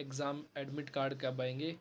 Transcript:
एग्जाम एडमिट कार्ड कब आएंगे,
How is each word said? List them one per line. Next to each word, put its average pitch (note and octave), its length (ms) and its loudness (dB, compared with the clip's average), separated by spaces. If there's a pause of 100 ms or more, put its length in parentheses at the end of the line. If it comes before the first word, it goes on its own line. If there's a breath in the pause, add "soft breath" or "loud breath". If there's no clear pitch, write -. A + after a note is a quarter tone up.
एग्जाम C#3+ 440 -2 (120)
एडमिट C#3 320 -2
कार्ड C#3 260 4
कब C3 260 0
आएंगे, C3+ 400 0